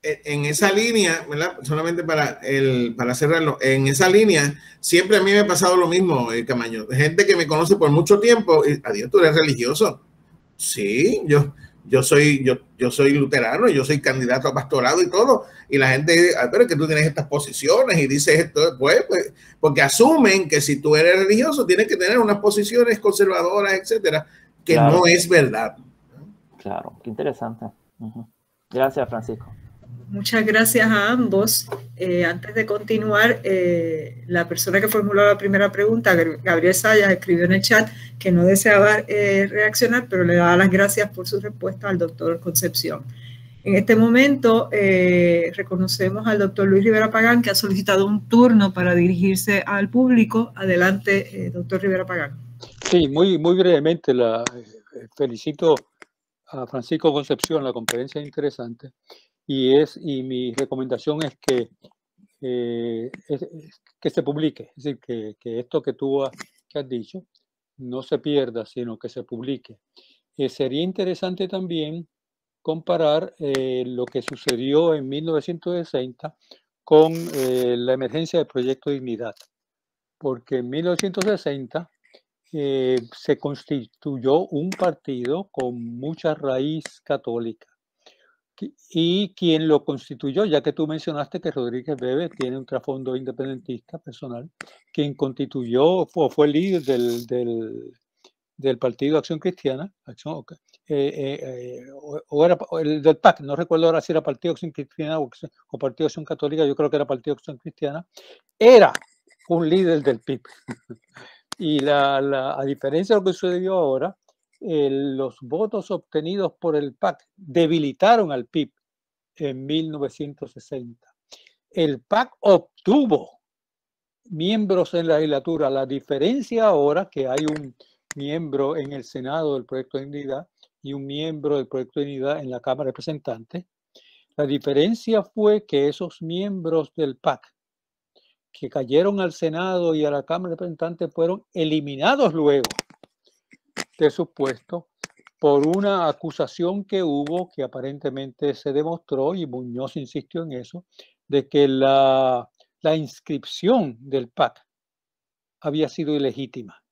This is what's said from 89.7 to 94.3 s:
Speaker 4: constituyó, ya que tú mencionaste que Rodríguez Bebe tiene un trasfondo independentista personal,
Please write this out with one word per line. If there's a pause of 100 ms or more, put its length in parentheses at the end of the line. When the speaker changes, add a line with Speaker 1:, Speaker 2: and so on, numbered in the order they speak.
Speaker 4:
constituyó,
ya
que
tú
mencionaste
que
Rodríguez
Bebe
tiene
un
trasfondo
independentista
personal, (420)